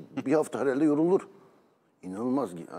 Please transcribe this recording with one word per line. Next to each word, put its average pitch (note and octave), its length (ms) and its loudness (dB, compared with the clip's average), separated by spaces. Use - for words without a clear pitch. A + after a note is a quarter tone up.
Bir C3+ 60 2
hafta D3 280 0
herhalde C3+ 240 2
yorulur. D#3+ 440 2
İnanılmaz, A2+ 480 -2